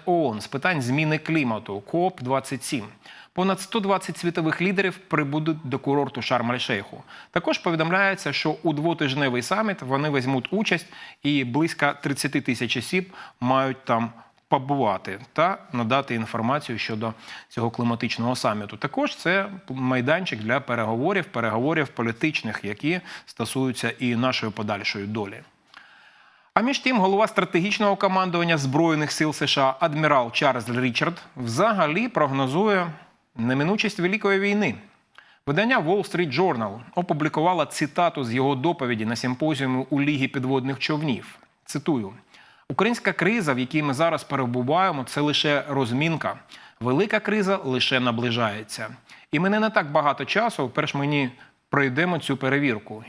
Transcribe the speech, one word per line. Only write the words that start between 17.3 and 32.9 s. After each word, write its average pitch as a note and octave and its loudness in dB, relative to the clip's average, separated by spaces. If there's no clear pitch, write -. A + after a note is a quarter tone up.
цього A#2 -2
кліматичного A#2 -2
саміту. G#2+ -2
Також C4+ -2
це F#3+ 0
майданчик C3 0
для A#2 0
переговорів, B2 0
переговорів B2 0
політичних, A#2 -2
які C#3+ -2
стосуються A#2+ -2
і B2 0
нашої A#2+ 0
подальшої G2+ -4
долі. G#2+ -6
А G3 4
між C4 0
тим, C4 2
голова G3 4
стратегічного G3 2
командування F3+ 2
Збройних D3+ 2
сил D#3 0
С D3 -2
Ш C#3 2
А C3+ 2
адмірал D3 4
Чарльз B2 2
Річард B2+ 0
взагалі E3+ 2
прогнозує D3+ 2